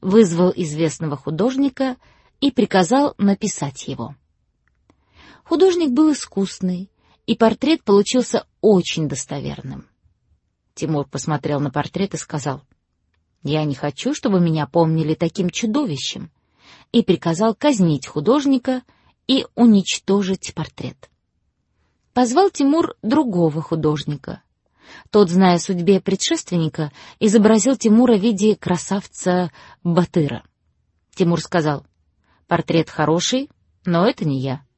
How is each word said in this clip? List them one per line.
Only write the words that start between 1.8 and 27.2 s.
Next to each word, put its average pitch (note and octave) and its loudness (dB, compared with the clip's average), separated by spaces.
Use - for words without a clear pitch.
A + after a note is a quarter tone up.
и C#4 0
приказал G#3+ 2
написать G3 -2
его. C3 -10
Художник E4+ 2
был D#4 4
искусный, F#3+ -6
и A#3 0
портрет B3 0
получился G#3 0
очень F3 2
достоверным. C3+ -10
Тимур D3+ -4
посмотрел D3 -4
на C#3+ -2
портрет F3+ -6
и - -6
сказал: C#3+ -8
«Я D#3 -2
не D3 -4
хочу, D3 -6
чтобы G3+ 0
меня D#3+ 0
помнили D#3+ 0
таким E3+ -4
чудовищем», G#3+ -6
и A#3+ 2
приказал F3 0
казнить F#3 0
художника C4 0
и C4 0
уничтожить G3 2
портрет. - -12
Позвал B3+ 2
Тимур C#4+ 0
другого F3+ 0
художника. D3+ -6
Тот, G3+ 4
зная F3+ 4
о E3+ 0
судьбе F#3 0
предшественника, E3+ -4